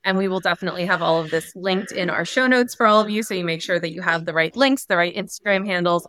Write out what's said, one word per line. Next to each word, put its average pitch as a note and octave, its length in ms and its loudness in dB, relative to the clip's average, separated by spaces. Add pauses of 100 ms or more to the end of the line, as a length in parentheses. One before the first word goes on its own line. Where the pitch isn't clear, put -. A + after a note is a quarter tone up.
And F#3+ 160 0
we G3 80 0
will F#3 120 -4
definitely F3 460 -4
have F3+ 160 0
all E3 180 2
of D#3 120 -6
this D#3+ 240 -4
linked F#3+ 360 -2
in F3+ 200 -4
our - 120 -2
show B3+ 220 0
notes B3 300 2
for A#3+ 100 2
all G#3+ 160 8
of G#3+ 80 0
you. G#3+ 140 -2
So G#3+ 100 -8
you F#3 100 -2
make E3 200 -4
sure F3 160 0
that E3 120 -4
you F3 120 -10
have E3 220 0
the E3+ 80 -4
right D#3+ 220 0
links, C4+ 300 2
the F#3+ 100 0
right F3 200 2
Instagram G3 500 -2
handles, F3 440 0